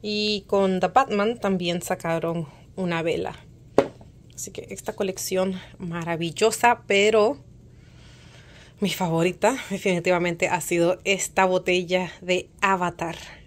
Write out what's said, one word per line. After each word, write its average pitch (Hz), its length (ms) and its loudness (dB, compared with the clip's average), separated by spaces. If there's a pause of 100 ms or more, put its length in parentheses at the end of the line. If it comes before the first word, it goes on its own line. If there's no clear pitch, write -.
Y 208 460 -2
con 190 320 2
The 208 80 0
Batman 233 520 2
también 180 420 -2
sacaron 165 640 -4 (280)
una 170 260 -2
vela. 165 340 -2 (960)
Así - 180 -14
que - 180 -12
esta 202 240 -10
colección 185 640 -4 (180)
maravillosa, 170 1080 0
pero 208 560 4 (1400)
mi 196 100 0
favorita 180 680 0 (120)
definitivamente 175 760 0
ha 175 140 -2
sido 170 420 2
esta 190 420 2
botella 180 680 0 (100)
de 180 280 -2 (120)
Avatar. 175 560 0 (300)